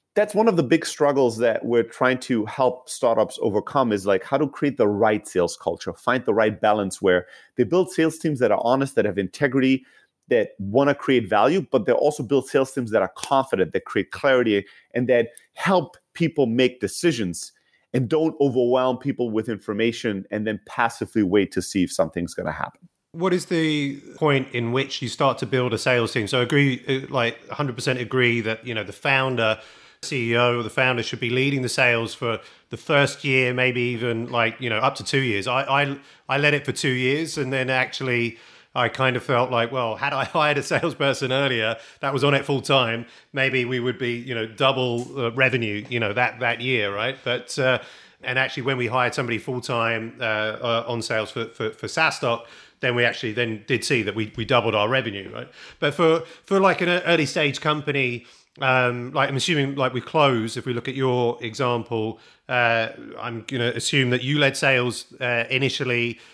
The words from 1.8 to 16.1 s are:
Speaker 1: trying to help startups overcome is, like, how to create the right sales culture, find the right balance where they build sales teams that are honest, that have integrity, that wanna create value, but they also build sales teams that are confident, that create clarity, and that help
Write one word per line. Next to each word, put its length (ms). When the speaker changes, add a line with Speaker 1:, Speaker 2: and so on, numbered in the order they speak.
Speaker 1:
trying 380
to 240
help 440
startups 520
overcome 500
is, 160
like, 160
how 140
to 120
create 280
the 100
right 400
sales 280
culture, 380
find 320
the 80
right 260
balance 420
where 260
they 80
build 280
sales 260
teams 220
that 120
are 120
honest, 320
that 100
have 140
integrity, 680
that 280
wanna 380
create 340
value, 420
but 140
they 60
also 320
build 260
sales 240
teams 160
that 140
are 120
confident, 580
that 120
create 240
clarity, 560
and 120
that 220
help 440